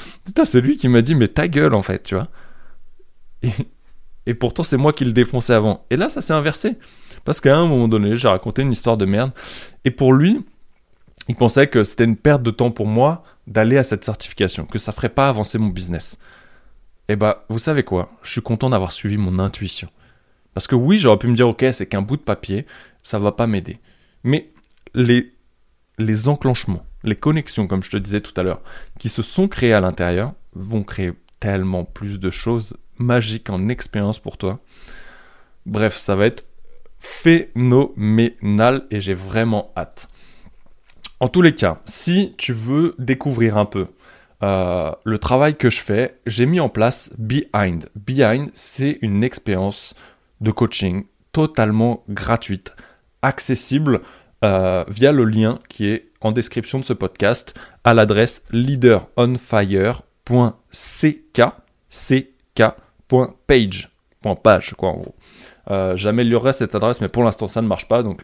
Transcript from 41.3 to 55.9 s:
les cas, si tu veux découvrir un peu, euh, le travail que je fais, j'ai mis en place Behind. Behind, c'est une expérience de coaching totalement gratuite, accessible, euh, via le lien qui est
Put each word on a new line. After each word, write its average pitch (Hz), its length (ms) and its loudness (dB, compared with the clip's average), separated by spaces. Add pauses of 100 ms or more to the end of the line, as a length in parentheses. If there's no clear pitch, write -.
les 156 100 6
cas, 85 320 -2
si 185 520 -2
tu - 140 -6
veux 131 460 -2
découvrir 123 600 -2
un 104 80 4
peu, 95 220 -6 (540)
euh, 90 500 -2 (120)
le 107 160 -2
travail 143 360 2
que 127 140 2
je - 120 -2
fais, 113 440 -2
j'ai 117 220 0
mis 175 120 2
en 147 100 0
place 117 480 -2
Behind. 104 800 -2
Behind, 127 580 0
c'est - 480 -6
une 104 220 0
expérience 101 680 -4 (480)
de 110 100 0
coaching 101 540 -2 (260)
totalement 113 800 0
gratuite, - 640 -4 (480)
accessible, 135 800 0 (420)
euh, 92 440 2
via 117 240 4
le 131 140 4
lien 110 340 0 (100)
qui 104 180 -4
est 110 240 -4 (100)